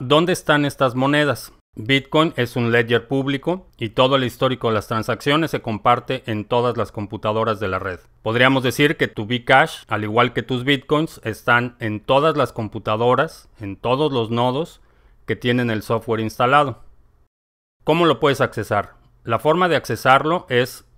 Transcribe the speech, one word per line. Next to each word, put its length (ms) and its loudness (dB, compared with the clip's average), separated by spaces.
¿dónde 320 2
están 320 0
estas 280 0
monedas? 600 0
Bitcoin 600 0
es 200 -4
un 160 0
ledger 360 2
público 580 -4
y 100 -6
todo 260 2
el 100 2
histórico 420 -2
de 80 0
las 120 -2
transacciones 640 -2
se 140 -6
comparte 640 -2
en 180 -4
todas 320 0
las 140 -4
computadoras 680 -4
de 80 -4
la 120 -4
red. 200 -8
Podríamos 400 2
decir 340 0
que 120 0
tu 180 -8
Bcash, 520 2
al 160 -4
igual 300 0
que 100 -4
tus 220 -6
Bitcoins, 580 -2
están 560 0
en 200 -6
todas 380 2
las 160 -2
computadoras, 960 -2
en 160 -10
todos 360 -2
los 180 -2
nodos 520 -2
que 100 -4
tienen 360 0
el 100 -4
software 380 -4
instalado. 640 0
¿Cómo 220 2
lo 140 2
puedes 200 2
accesar? 520 -2
La 160 -2
forma 280 2
de 80 2
accesarlo 760 2
es 360 -2